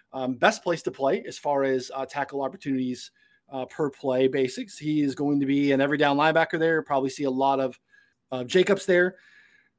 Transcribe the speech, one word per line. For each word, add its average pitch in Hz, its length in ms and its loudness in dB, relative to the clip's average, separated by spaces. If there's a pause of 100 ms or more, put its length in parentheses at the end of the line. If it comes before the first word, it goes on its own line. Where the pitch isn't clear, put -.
(140)
um, 127 220 -4
best 196 280 2
place 170 200 -2
to - 80 -6
play 139 320 0
as - 140 -12
far 143 260 0
as, 131 300 -2
uh, 135 120 -8
tackle 139 360 -6
opportunities, 131 680 -6 (380)
uh, 131 160 -8
per 151 240 -4
play 131 380 2
basics. 135 500 -4
He 151 240 -2
is 135 140 0
going 143 240 0
to 139 60 0
be 143 260 2
an 135 100 4
every 143 160 2
down 143 200 4
linebacker 160 420 2
there. 160 220 2
Probably 139 280 -2
see 143 140 -6
a 135 80 0
lot 135 280 2
of, 131 200 -4 (520)
uh, 127 120 -4
Jacobs 185 420 2
there. 180 300 2 (640)